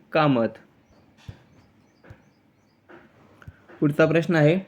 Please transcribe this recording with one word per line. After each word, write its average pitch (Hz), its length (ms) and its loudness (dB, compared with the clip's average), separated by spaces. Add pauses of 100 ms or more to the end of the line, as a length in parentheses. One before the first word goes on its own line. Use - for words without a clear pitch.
(120)
कामत. 135 360 0 (3250)
पुढचा 151 260 0
प्रश्न 165 300 -2
आहे, 156 320 2